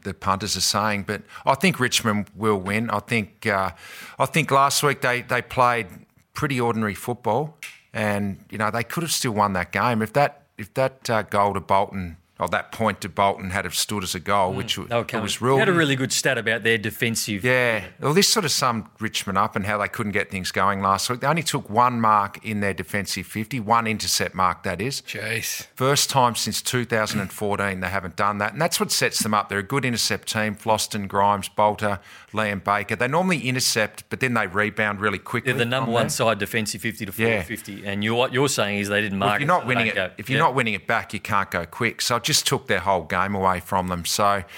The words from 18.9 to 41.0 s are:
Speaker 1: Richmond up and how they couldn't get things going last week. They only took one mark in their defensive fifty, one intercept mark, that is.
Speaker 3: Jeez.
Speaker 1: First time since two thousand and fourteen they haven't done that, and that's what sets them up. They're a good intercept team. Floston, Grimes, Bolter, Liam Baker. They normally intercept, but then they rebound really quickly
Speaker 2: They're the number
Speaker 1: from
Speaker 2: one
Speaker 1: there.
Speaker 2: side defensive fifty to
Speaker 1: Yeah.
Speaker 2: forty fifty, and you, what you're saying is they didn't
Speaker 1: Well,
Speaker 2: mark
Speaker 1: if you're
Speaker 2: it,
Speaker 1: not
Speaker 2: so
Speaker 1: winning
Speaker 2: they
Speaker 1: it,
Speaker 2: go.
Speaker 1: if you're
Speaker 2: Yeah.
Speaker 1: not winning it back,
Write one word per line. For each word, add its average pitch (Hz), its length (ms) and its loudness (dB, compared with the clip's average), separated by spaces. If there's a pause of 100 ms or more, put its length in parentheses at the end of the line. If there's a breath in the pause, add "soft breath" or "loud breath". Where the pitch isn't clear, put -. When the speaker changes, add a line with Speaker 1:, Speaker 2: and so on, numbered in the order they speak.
Speaker 1:
Richmond 104 380 -4
up 107 180 2
and 104 80 -2
how 104 140 0
they 101 100 0
couldn't 101 260 -4
get 98 180 0
things 92 200 -4
going 98 300 2
last 98 260 2
week. 123 120 -4
They 135 80 0
only 156 160 0
took - 260 -4
one 120 320 2
mark 104 420 2
in 107 180 -4
their 98 120 0
defensive 95 540 -6
fifty, - 320 -6
one 113 260 2
intercept 98 480 -2
mark, 90 300 0
that 92 180 -2
is. 135 200 -4
Speaker 3:
Jeez. - 720 -6
Speaker 1:
First 135 340 2
time 123 240 4
since - 300 -4
two 123 200 -2
thousand 107 360 0
and 95 120 -6
fourteen 98 500 -2
they 90 80 -2
haven't 92 260 -4
done 104 240 0
that, 104 140 -2
and 143 80 -4
that's 170 180 0
what 208 120 -2
sets - 300 0
them 107 140 0
up. 101 140 0
They're 101 100 0
a 101 40 -4
good 135 220 -2
intercept 110 420 -2
team. 107 280 -2
Floston, 107 520 -2
Grimes, 101 400 2
Bolter, 104 520 0 (340 loud breath)
Liam 104 300 -2
Baker. 104 320 0
They 120 120 0
normally 160 400 0
intercept, 127 640 0
but 95 100 -6
then 127 140 0
they 107 140 2
rebound 104 520 0
really 98 200 0
quickly 123 320 -4
Speaker 2:
They're 127 80 0
the 120 60 2
number 127 200 -2
Speaker 1:
from 117 80 -2
Speaker 2:
one 117 120 4
Speaker 1:
there. - 40 -2
Speaker 2:
side 113 300 2
defensive 104 420 -4
fifty 113 240 -6
to 98 160 -10
Speaker 1:
Yeah. 113 220 2
Speaker 2:
forty 110 120 -8
fifty, 98 300 -12
and 101 180 -2
you, 113 120 0
what 123 180 0
you're 135 160 4
saying 101 300 0
is 101 100 -2
they 104 120 2
didn't 98 180 -2
Speaker 1:
Well, 98 100 4
Speaker 2:
mark 104 120 2
Speaker 1:
if 143 60 -2
you're 180 80 4
Speaker 2:
it, 165 40 4
Speaker 1:
not - 20 -10
Speaker 2:
so 117 60 -6
Speaker 1:
winning 117 180 2
Speaker 2:
they 107 60 0
Speaker 1:
it, - 40 -2
Speaker 2:
go. 95 220 -2
Speaker 1:
if 92 100 -12
you're 135 120 0
Speaker 2:
Yeah. 160 60 4
Speaker 1:
not 131 100 2
winning 117 180 0
it 95 140 -8
back, 110 260 -2